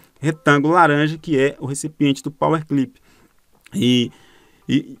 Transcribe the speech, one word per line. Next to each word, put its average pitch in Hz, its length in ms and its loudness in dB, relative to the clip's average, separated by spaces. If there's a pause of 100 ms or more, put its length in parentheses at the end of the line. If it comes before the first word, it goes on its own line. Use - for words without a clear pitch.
(180)
retângulo 147 540 0
laranja 156 460 2
que 156 200 -2
é 139 200 2
o 147 80 -10
recipiente 139 560 -4
do 147 80 -8
Power 156 340 -2
Clip. 139 340 -4 (760)
E, 120 360 0 (560)
e 139 340 -2